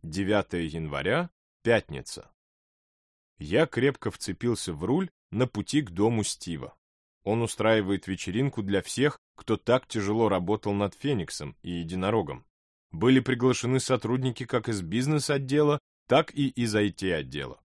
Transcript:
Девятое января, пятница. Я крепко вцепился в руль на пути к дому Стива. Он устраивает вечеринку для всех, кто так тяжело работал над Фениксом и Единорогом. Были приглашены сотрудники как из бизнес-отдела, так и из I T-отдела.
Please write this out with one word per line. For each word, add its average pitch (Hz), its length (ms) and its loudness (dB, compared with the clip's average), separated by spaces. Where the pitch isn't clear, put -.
Девятое 95 580 0
января, 80 680 -2
пятница. - 640 -2
Я 101 280 2
крепко 123 460 -2
вцепился 107 600 -4
в 78 120 -8
руль 165 260 0
на 117 160 2
пути 139 340 -2
к 107 80 -8
дому 107 320 2
Стива. 76 540 -8
Он 110 180 0
устраивает 107 640 2
вечеринку 104 560 -2
для 98 180 0
всех, 135 380 0
кто - 220 -2
так 123 320 2
тяжело 110 400 2
работал 98 440 0
над 101 220 0
Фениксом 85 680 -4
и 87 180 -8
Единорогом. 90 680 -2
Были 120 260 4
приглашены 127 600 0
сотрудники 127 640 -2
как 117 240 -2
из 104 140 -2
бизнес-отдела, 143 1000 0
так 151 260 4
и 143 140 0
из 120 300 0
I 104 160 4
T-отдела. 71 720 -4